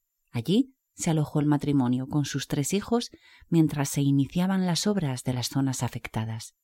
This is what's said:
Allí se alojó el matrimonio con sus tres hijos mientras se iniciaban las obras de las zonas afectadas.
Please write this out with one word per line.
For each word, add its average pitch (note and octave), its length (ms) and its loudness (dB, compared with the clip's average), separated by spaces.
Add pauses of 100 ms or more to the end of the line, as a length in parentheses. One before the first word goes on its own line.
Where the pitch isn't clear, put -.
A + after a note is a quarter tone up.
(320)
Allí F#3 420 0 (200)
se - 140 -4
alojó D3+ 320 0
el D3 60 0
matrimonio C#3 600 2
con D3 200 0
sus - 220 -6
tres C#3+ 260 -2
hijos A#3 360 -2 (380)
mientras D3 400 2
se C#3+ 140 -2
iniciaban F3 640 2
las E3+ 200 0
obras D#3+ 380 -2
de C3 80 -2
las B2 160 -4
zonas C3+ 340 -2
afectadas. A2+ 800 -6